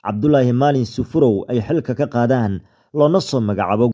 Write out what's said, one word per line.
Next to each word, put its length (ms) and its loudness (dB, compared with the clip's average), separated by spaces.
Cabdulaahi 480 2
Maalin 320 2
Sufurow, 640 0
ay 120 -2
xilka 340 -4
ka 120 -2
qaadaan, 540 0
loona 260 2
soo 200 -4
magacaabo 540 0